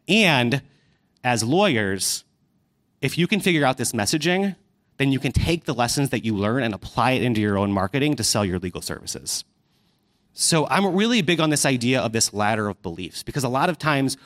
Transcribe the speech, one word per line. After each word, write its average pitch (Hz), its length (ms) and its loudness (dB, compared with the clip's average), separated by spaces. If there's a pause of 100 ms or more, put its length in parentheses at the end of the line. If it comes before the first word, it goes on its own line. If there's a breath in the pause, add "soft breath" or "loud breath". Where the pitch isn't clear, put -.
And 139 540 2 (640 soft breath)
as 120 200 0
lawyers, 113 800 0 (800)
if - 160 -4
you 165 80 4
can 196 140 0
figure 165 260 2
out 127 120 2
this 117 160 -4
messaging, 175 640 0 (420)
then 139 140 2
you 131 80 0
can 131 120 -4
take 165 320 0
the 151 100 -4
lessons 120 360 0
that 107 160 -4
you 110 100 0
learn 104 260 0
and 107 120 -2
apply 120 380 -2
it 127 120 0
into 113 180 2
your 104 160 2
own 101 140 2
marketing 131 440 0
to 113 80 -6
sell 107 200 0
your 92 160 -2
legal 87 220 -8
services. - 600 -10 (880)
So - 340 0
I'm 185 280 0
really 226 260 2
big 165 180 0
on 156 100 2
this 147 160 0
idea 127 360 0
of 113 120 -2
this 113 200 0
ladder 104 360 0
of 95 120 -10
beliefs, 85 420 -10
because 127 200 -6
a 127 60 -2
lot 139 200 0
of 165 80 -4
times 135 480 0